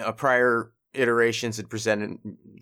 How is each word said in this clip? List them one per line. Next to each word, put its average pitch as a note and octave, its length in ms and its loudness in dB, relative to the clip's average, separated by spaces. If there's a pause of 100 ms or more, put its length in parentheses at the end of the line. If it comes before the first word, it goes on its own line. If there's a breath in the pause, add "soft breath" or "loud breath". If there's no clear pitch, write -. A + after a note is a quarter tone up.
Uh, A2 120 -4
prior B2 580 2 (220)
iterations A#2 640 0
had G#2 120 -10
presented G#2 480 -2 (440)